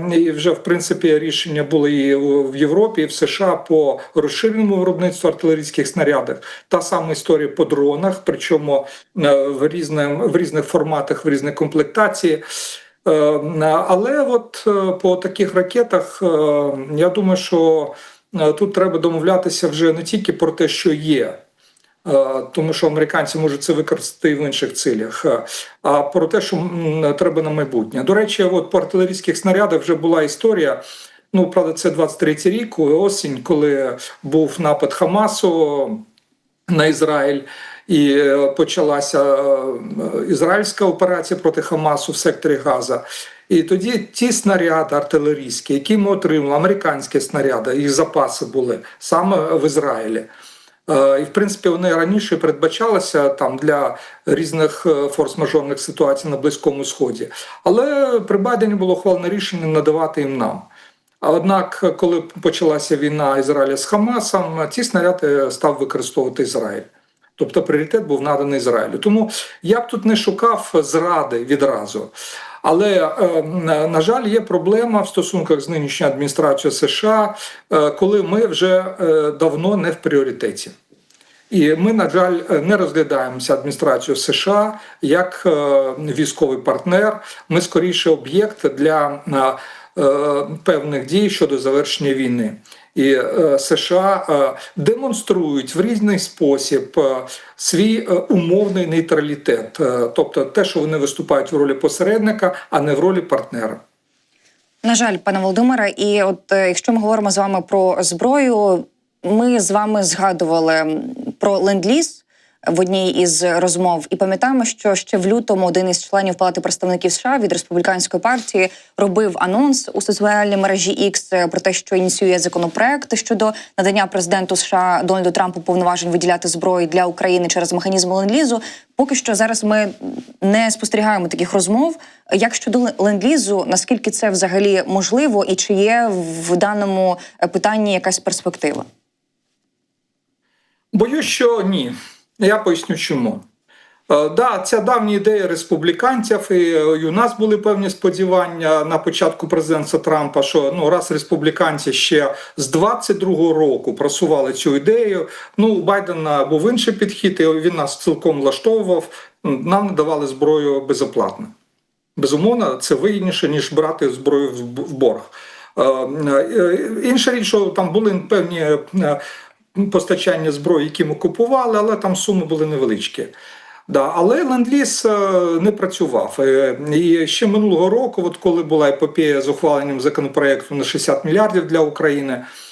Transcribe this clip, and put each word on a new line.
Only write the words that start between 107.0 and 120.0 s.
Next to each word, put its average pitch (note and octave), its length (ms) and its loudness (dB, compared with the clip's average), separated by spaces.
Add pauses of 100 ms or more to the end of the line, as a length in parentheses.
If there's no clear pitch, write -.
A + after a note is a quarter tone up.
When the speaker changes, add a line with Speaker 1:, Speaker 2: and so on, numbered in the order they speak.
Speaker 2:
говоримо G#3+ 300 0
з F#3+ 60 0
вами G3 240 0
про F#3 380 2
зброю, G#3 840 2 (380)
ми A3+ 360 2
з F#3+ 120 -2
вами G#3 320 0
згадували, E3 720 2
м, D#3 420 -2 (240)
про G3 200 0
ленд-ліз G3+ 640 0 (440)
в E3+ 120 0
одній F#3 320 0
із E3+ 320 0
розмов. F3 640 0
І F#3 60 -2
пам'ятаємо, A3 500 0
що G#3 300 0
ще - 220 -4
в F#3 100 0
лютому G#3+ 380 2
один F#3 240 2
із F3+ 140 -2
членів G3 320 0
Палати F3+ 260 0
представників F3+ 500 -2
С - 80 -4
Ш B3 100 -4
А C4+ 100 0
від G3 140 0
Республіканської F3+ 680 -2
партії A3+ 480 0 (280)
робив G3+ 420 2
анонс B3+ 540 0
у G3+ 80 -2